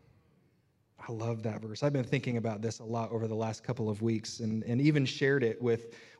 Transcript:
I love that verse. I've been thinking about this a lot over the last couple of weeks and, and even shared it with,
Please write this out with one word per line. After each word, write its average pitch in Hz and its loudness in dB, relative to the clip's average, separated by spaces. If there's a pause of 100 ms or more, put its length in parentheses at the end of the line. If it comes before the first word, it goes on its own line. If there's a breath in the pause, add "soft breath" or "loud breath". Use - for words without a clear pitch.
(1040)
I 123 -10
love 113 -4
that 107 -4
verse. 107 -10
I've 147 4
been 135 2
thinking 120 0
about 107 -2
this 113 -2
a 120 -16
lot 113 -2
over 113 0
the 110 -2
last 110 -2
couple 120 -2
of 104 -2
weeks 113 0
and, 110 -2
and 120 0
even 147 6
shared 135 2
it 110 2
with, 117 0 (240 loud breath)